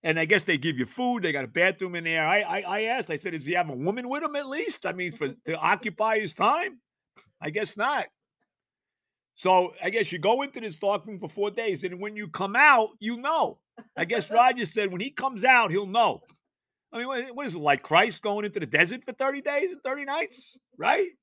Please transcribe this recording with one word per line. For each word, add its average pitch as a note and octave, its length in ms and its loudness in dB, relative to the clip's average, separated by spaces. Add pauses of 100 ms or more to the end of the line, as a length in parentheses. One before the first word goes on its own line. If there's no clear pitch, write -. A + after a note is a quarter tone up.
and D#3+ 160 2
I D#3+ 40 2
guess E3 200 4
they E3+ 120 2
give C#3 220 -2
you B2 80 0
food. B3 380 -2
They E3 80 0
got C#3 120 -2
a A#2 40 -10
bathroom F3 480 0
in E3 80 -6
there. D#3+ 200 0
I, G3 180 2
I, F#3 180 -4
I G3 240 -4
asked, A3+ 260 -4
I D3+ 60 -2
said, F3+ 160 -8
"Does D3 120 -8
he E3 100 -2
have E3+ 160 0
a B2+ 60 -8
woman G#3+ 320 -4
with C#4+ 140 -2
him D4 140 -4
at C#4+ 100 -4
least? D4 400 -6
I E3+ 60 -2
mean, F3+ 180 -6
for, D3+ 200 -4 (160)
to D#3+ 120 -4
occupy G#3+ 600 0
his F3+ 120 -6
time?" C4+ 460 0 (640)
I D#3+ 80 -6
guess G#3 260 -4
not. A#3 300 0 (1300)
So F#3 460 4
I F#3 100 -2
guess A3 200 0
you F#3 80 -6
go A3+ 240 4
into C#4 180 -6
this G3 160 -8
dark G3+ 300 0
room G3 140 -12
for F3 80 -10
four G3+ 220 -2
days, G3+ 340 -4
and F3+ 160 -6
when G#3+ 160 -8
you G#3 120 -8
come G3 280 -4
out, B3+ 320 8 (120)
you A3+ 180 -4
know. C#4+ 400 0 (380)
I E3 100 0
guess G#3+ 240 -2
<laughs> - 20 -4
Roger B3 320 6
said G3 260 -2
when F3+ 100 -6
he - 100 -6
comes B3 340 -4
out, A#3+ 260 6
he'll G3 160 -2
know. F#3+ 360 4 (680)
I A3+ 80 -8
mean, A#3+ 80 -6
what, B3+ 300 -6
what C#4+ 100 -6
is E3 80 -4
it, E3+ 60 -8
like C#3+ 220 -2
Christ F#3 400 0
going G#3 240 -2
into G#3 140 -8
the D3 60 -6
desert E3 380 0
for B3+ 80 -10
thirty C#4 300 -4
days D4 280 -2
and D4 120 -16
thirty C#4 240 -6
nights, - 520 -8 (200)
right? F4 300 2 (140)